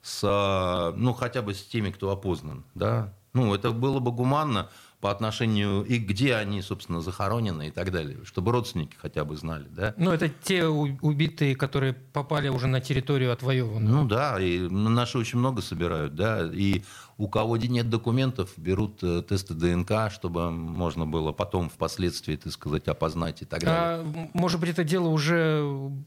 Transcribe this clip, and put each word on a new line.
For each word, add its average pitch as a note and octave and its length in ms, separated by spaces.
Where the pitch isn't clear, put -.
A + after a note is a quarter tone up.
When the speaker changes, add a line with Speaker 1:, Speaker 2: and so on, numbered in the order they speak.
Speaker 1:
с, - 220
э, F#2+ 720
ну, A#2 160
хотя B2 280
бы G2+ 120
с F#2 100
теми, G#2 280
кто G2 200
опознан, D#2+ 520
да. G#2 380
Ну, A#2+ 200
это G2+ 180
было C3+ 280
бы B2 120
гуманно B2+ 580
по G2+ 120
отношению G#2 760
и A#2+ 140
где G#2+ 360
они, G#2 280
собственно, E2+ 380
захоронены F#2 680
и D2+ 40
так F2+ 200
далее, D2+ 340
чтобы F#2+ 260
родственники A#2 480
хотя D2+ 260
бы D2+ 120
знали, D#2 320
да. G#2 280
Speaker 2:
Ну, F3+ 140
это D#3+ 180
те F3 380
у-, D3 340
убитые, D3+ 540
которые C3+ 380
попали C#3+ 560
уже B2 180
на B2+ 140
территорию C3 500
отвоеванную. A#2 720
Speaker 1:
Ну B2+ 40
да, A#2 320
и F2+ 260
н-, G2+ 240
наши A#2+ 300
очень A#2 200
много B2 220
собирают, E2 540
да, F#2+ 360
и G2 300
у G#2+ 100
кого A2 300
де-, A#2 100
нет A#2+ 220
документов, A#2 680
берут, F#2+ 460
э, F2 180
тесты F#2+ 320
Д E2+ 180
Н F2 140
К, G#2+ 240
чтобы E2+ 420
можно E2 540
было D#2 260
потом F2 380
впоследствии, E2 680
так D#2 160
сказать, D2 340
опознать D#2+ 560
и - 20
так D#2+ 180
далее. E3 160
Speaker 2:
А, E3+ 240
м-, D#3+ 300
может F3 260
быть, E3+ 100
это E3+ 140
дело E3+ 260
уже D3+ 840